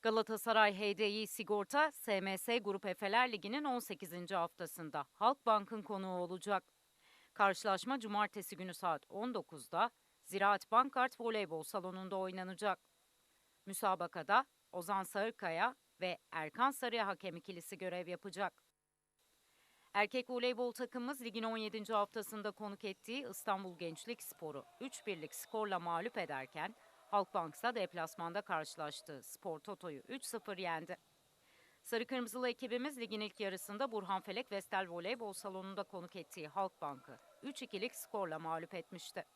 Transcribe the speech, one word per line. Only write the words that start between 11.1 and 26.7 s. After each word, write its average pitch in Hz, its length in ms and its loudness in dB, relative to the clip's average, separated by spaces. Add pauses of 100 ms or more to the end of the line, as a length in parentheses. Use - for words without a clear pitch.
Voleybol 202 420 0
Salonu'nda 185 540 -4
oynanacak. 185 600 -2 (880)
Müsabakada 190 760 2 (280)
Ozan 185 320 0
Sarıkaya 202 720 0 (260)
ve 180 180 -2 (120)
Erkan 165 400 2
Sarıya 233 360 0
hakem 185 300 -4
ikilisi 180 420 -10
görev 180 300 -4
yapacak. 180 560 -4 (1300)
Erkek 214 360 4
voleybol 247 420 2
takımımız 247 480 -6
ligin 226 220 -6
on 226 140 -2
yedinci 214 360 -4
haftasında 208 580 0
konuk 202 340 -10
ettiği 233 460 -6
İstanbul 190 480 -2
Gençlik 170 440 -6
Spor'u 143 420 -10 (160)
üç - 260 -10
birlik 165 280 -6
skorla 208 440 -2
mağlup 170 400 0
ederken 151 560 -4 (360)